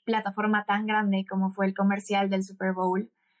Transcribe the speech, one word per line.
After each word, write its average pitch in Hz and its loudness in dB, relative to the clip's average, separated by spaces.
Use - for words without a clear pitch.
plataforma 214 0
tan 208 0
grande 208 2
como 190 0
fue 190 0
el 190 0
comercial 196 0
del 190 0
Super 190 -4
Bowl, 185 -2